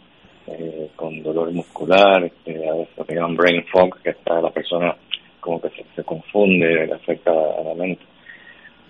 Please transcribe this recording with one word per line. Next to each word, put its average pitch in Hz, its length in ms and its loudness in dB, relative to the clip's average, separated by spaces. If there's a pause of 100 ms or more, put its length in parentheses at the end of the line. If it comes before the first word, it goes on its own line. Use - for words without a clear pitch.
(460)
eh, 80 500 -12
con 80 260 -12
dolor 82 300 -4
muscular, 92 720 4
este, 80 440 -8
a 78 60 0
veces 82 220 -6
lo 82 80 -10
que 80 100 -8
llaman 85 220 -2
brain 85 340 2
fog, 92 320 4
que 85 80 -6
está 85 300 -2
la 82 100 0
persona 85 460 -4 (420)
como 85 220 -6
que 85 80 -6
se, - 160 -16 (100)
se 82 100 -10
confunde, 85 840 2
le 80 80 -4
afecta 82 360 -4
a 80 320 0
la 80 120 -6
mente, 87 280 -6 (880)